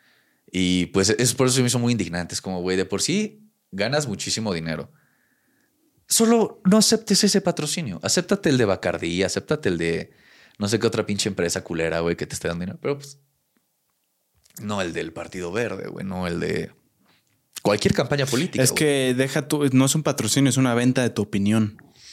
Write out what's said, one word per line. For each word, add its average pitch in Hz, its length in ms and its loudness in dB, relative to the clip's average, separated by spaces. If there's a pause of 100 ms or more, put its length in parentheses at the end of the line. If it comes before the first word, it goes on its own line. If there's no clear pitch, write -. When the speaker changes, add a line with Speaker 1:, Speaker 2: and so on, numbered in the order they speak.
(500)
Speaker 1:
Y 90 360 2
pues 98 240 2
es 120 240 2
por 131 120 2
eso 127 100 2
se 135 60 2
me 123 60 2
hizo 123 100 0
muy 120 140 0
indignante. 87 420 -4
Es - 60 -6
como, 92 220 -6
güey, 92 140 0
de 95 80 2
por 95 180 -4
sí 208 460 -4 (220)
ganas 135 380 -2
muchísimo 104 440 -4
dinero. 80 380 -6 (1200)
Solo 226 560 2
no 185 140 6
aceptes 214 460 2
ese 196 160 4
patrocinio. 151 640 -4
Acéptate 185 480 0
el 131 80 4
de 120 60 4
Bacardí, 87 580 0
acéptate 104 460 -2
el 85 100 0
de 82 320 -2 (480)
no 104 100 -2
sé 110 100 2
qué 113 80 0
otra 107 200 0
pinche 104 220 -2
empresa 92 340 -2
culera, 82 380 -2
güey, 85 160 0
que 90 100 -8
te - 80 -12
esté - 140 -6
dando 85 140 -6
dinero. 92 200 -10
Pero 139 160 -4
pues - 200 -20 (1400)
no 104 220 -4
el 85 100 -4
del 82 200 -6
Partido 85 400 -10
Verde, 101 360 -6
güey, - 160 -10
no 92 220 -6
el 85 140 -4
de 82 320 -4 (920)
cualquier 202 320 2
campaña 143 320 0
política, 135 360 0
Speaker 2:
Es 120 100 4
Speaker 1:
güey. - 80 -2
Speaker 2:
que 139 360 2
deja 135 320 0
tú, 147 240 2
no 131 140 6
es 135 80 2
un 156 80 0
patrocinio, 135 480 2
es 120 80 2
una 127 160 4
venta 123 280 2
de 117 80 2
tu 110 120 -2
opinión. 104 560 0 (340)